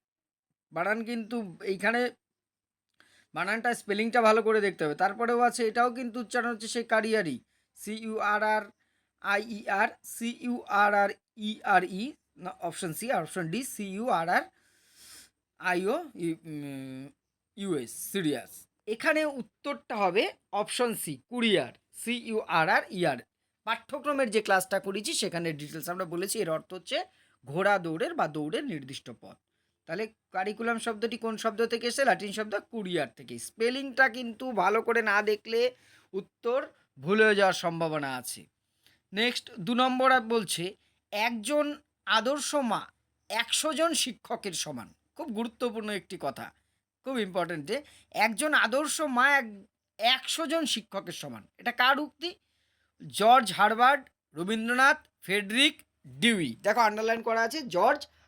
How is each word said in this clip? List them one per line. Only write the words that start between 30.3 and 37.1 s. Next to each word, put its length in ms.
কারিকুলাম 460
শব্দটি 380
কোন 200
শব্দ 300
থেকে 200
এসেছে? 180
ল্যাটিন 280
শব্দ 260
কুরিয়ার 580
থেকে। 220
স্পেলিংটা 720
কিন্তু 440
ভালো 300
করে 200
না 200
দেখলে 480
উত্তর 540
ভুল 240